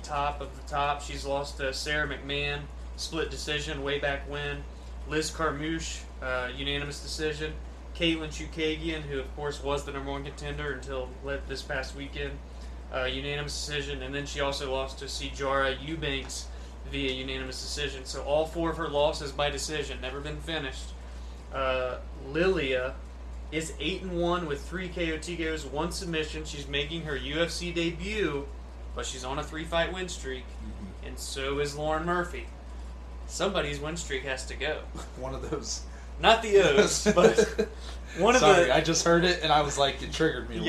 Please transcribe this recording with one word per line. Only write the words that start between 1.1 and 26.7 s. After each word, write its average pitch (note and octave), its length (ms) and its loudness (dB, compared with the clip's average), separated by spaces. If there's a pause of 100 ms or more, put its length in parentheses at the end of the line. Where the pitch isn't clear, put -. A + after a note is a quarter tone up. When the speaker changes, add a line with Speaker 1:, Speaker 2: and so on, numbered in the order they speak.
Speaker 1:
lost C#3 320 -2
to C3+ 160 -2
Sarah D3+ 340 0
McMahon, C#3+ 540 -2 (360)
split - 340 -2
decision, D3 520 -2
way C#3+ 160 0
back C#3 320 0
when. C#3+ 320 -4 (460)
Liz D#3 220 2
Carmouche, D#3+ 720 -2 (200)
uh, B2+ 320 0
unanimous C#3+ 460 -2
decision. D#3 540 -2 (420)
Caitlin D#3+ 320 2
Chukagian, D#3 720 -2
who, C#3+ 180 -4
of B2 160 -6
course, D3 260 -4
was C#3+ 220 0
the C#3+ 80 -6
number C3+ 180 -4
one C#3 140 -4
contender D3 480 -6
until C3 360 -6 (160)
le-, C#3 140 -2 (100)
this C3+ 140 -4
past C3+ 340 -4
weekend, C#3 360 -6 (600)
uh, C3 120 0
unanimous C#3+ 480 -2 (140)
decision. C#3+ 360 -4
And C3 120 -6
then C#3+ 120 -4
she C#3+ 140 -4
also C#3 320 0
lost C3+ 260 -2
to C#3 80 -8
Sijara C3+ 720 0
Eubanks C#3 640 -4 (440)
via C#3 220 0
unanimous C3 500 -6
decision. C3+ 420 -4
So C3+ 180 -6
all D3 240 4
four E3 240 0
of D#3 80 -2
her D#3+ 100 -2
losses D3 420 4
by D3 200 2
decision, C#3 500 -4
never C3 200 -6
been D3+ 200 -6
finished. D3 460 -4 (640)
Uh, C3 460 0 (320)
Lilia C#3 640 2 (580)
is D#3 260 -2
eight E3+ 240 -2
and F3 180 -2
one F3 260 2
with C#3+ 220 -2
three F3+ 200 -4
K E3+ 240 0
O D#3+ 60 -2
T E3+ 180 -6
K D#3+ 160 0
Os, D3+ 120 -4
one D3 280 -2
submission. D#3+ 520 -2
She's C#3+ 220 -8
making D3 360 -2